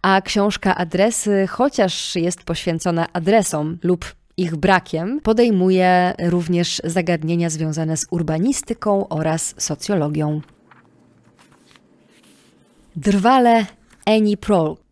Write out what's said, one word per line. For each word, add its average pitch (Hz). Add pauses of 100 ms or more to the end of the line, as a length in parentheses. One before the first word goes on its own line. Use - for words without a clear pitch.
a 190
książka 202
Adresy, 196
chociaż 233
jest 175
poświęcona 170
adresom 170
lub 175 (320)
ich 170
brakiem, 185
podejmuje 185 (140)
również 170
zagadnienia 170
związane 156
z -
urbanistyką 196
oraz 160
socjologią. 151 (2500)
Drwale 226 (400)
Annie 208
Proulx. 175